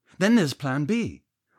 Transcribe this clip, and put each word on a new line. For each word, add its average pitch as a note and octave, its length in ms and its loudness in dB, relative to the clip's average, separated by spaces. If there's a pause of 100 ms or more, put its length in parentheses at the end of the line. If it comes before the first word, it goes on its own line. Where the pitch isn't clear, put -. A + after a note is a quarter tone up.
(180)
Then G#3+ 180 4
there's D3+ 180 2
plan C#3 320 -4
B. F#3+ 340 -4 (380)